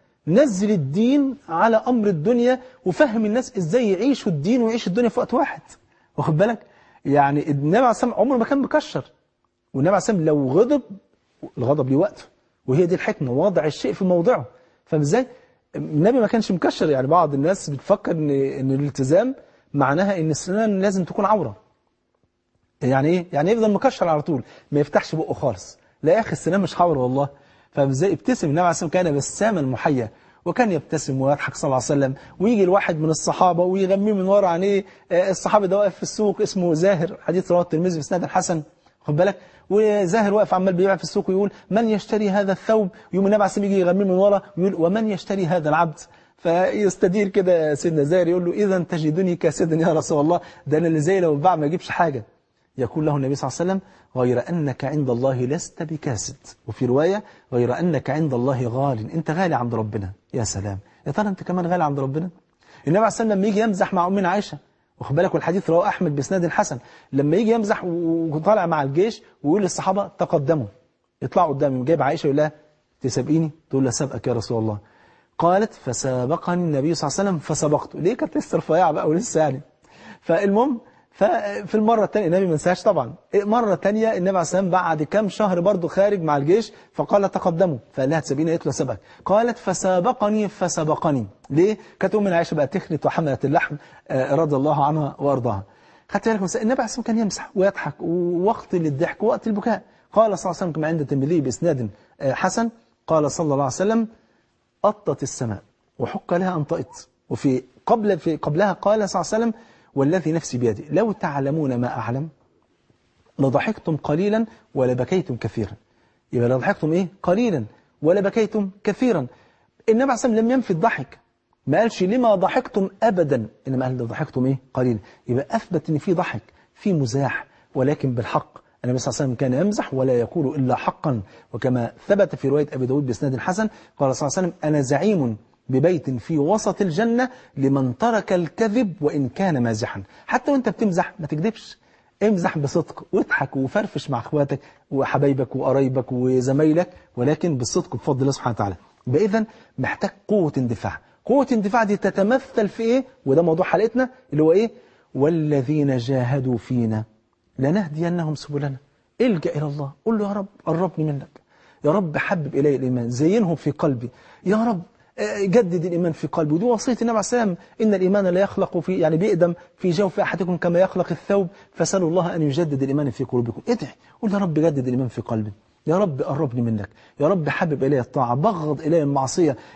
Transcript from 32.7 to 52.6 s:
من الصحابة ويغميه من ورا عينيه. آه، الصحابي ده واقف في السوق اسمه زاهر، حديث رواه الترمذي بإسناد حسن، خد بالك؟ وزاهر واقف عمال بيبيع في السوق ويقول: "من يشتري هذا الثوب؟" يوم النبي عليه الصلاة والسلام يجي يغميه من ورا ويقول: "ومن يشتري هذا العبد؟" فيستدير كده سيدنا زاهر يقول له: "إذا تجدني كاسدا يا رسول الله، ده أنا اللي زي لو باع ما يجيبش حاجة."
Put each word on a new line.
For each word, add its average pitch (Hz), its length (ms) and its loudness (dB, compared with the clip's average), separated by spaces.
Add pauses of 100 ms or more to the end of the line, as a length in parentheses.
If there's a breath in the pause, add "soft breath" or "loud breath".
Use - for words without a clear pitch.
من 156 100 0
الصحابة 175 540 2
ويغميه 196 500 2
من 185 120 0
ورا 196 220 4
عينيه. 190 380 0 (260 loud breath)
آه، 185 200 2
الصحابي 202 360 2
ده 185 100 2
واقف 202 180 2
في - 80 -12
السوق 214 380 -2
اسمه 180 320 0
زاهر، 170 480 0
حديث 175 300 -2
رواه 175 100 6
الترمذي 175 360 0
بإسناد 170 280 -4
حسن، 170 380 -2 (380 soft breath)
خد 147 140 -2
بالك؟ 190 220 2 (320 loud breath)
وزاهر 208 640 2
واقف 208 200 2
عمال 185 200 2
بيبيع 190 220 2
في - 80 -4
السوق 190 260 -2
ويقول: 190 220 0 (200 loud breath)
"من 220 180 2
يشتري 214 400 0
هذا 196 220 0
الثوب؟" 214 380 0 (240 loud breath)
يوم 190 120 2
النبي 202 180 4
عليه - 20 4
الصلاة 202 200 -2
والسلام 196 60 -2
يجي 196 80 2
يغميه 185 260 2
من 190 140 2
ورا 202 220 4 (160)
ويقول: 185 180 0 (100)
"ومن 214 260 0
يشتري 196 340 -4
هذا 156 240 0
العبد؟" 160 300 2 (380 soft breath)
فيستدير 190 880 2
كده 175 480 2
سيدنا 156 280 0
زاهر 170 240 2
يقول 175 180 0
له: 175 60 0
"إذا 190 280 0
تجدني 165 560 0
كاسدا 160 400 0
يا 165 180 2
رسول 151 280 0
الله، 170 180 2 (280 loud breath)
ده 147 100 2
أنا 170 100 2
اللي 160 120 2
زي 185 200 2
لو 160 160 2
باع 170 200 4
ما 151 100 0
يجيبش 165 240 -4
حاجة." 139 340 -2 (540)